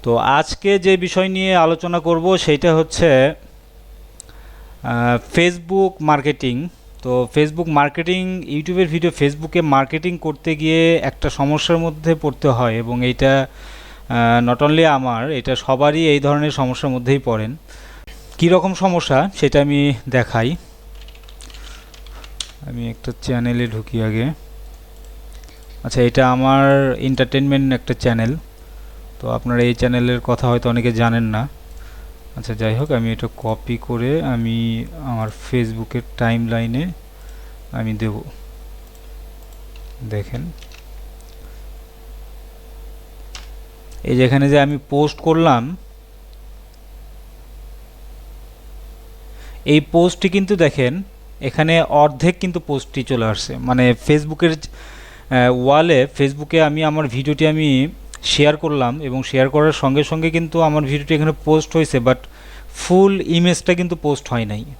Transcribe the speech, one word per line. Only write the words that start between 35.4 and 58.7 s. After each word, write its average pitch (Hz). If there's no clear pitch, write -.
Facebook-এর 113
টাইমলাইনে 117
আমি 110
দেব। 110
দেখেন, 120
এই 123
যে 127
এখানে 139
যে 143
আমি 147
পোস্ট 143
করলাম, 160
এই 151
পোস্টটি 175
কিন্তু 196
দেখেন 147
এখানে 160
অর্ধেক 147
কিন্তু 175
পোস্টটি 139
চলে 117
আসছে, 127
মানে 123
Facebook-এর, 151
আহ, -
ওয়ালে, 143
Facebook-এ 143
আমি 156
আমার 151
ভিডিওটি 147
আমি 151
শেয়ার 147
করলাম 147